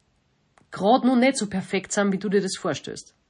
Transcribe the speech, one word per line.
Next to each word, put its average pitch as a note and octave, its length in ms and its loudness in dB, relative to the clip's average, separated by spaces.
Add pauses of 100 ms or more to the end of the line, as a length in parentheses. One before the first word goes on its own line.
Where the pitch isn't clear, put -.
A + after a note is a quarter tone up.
(720)
grad G3+ 320 2
noch B3+ 140 4
nicht C4 200 4
so G#3 100 -4
perfekt - 440 -4
sind, G3+ 220 2
wie F#3+ 40 0
du G3+ 120 -4
dir G3 120 2
das F#3 160 -4
vorstellst. - 580 -8 (140)